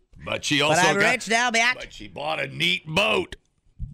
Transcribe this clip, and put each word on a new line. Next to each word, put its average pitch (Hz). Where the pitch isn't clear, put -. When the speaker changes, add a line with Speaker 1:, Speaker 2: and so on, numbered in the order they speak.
Speaker 1:
But 110
she 147
Speaker 2:
But 151
Speaker 1:
also 170
Speaker 2:
I'm 190
Speaker 1:
got, 202
Speaker 2:
rich 220
now, 240
bitch. 233
Speaker 1:
but 240
she -
bought 151
a 143
neat 165
boat. 196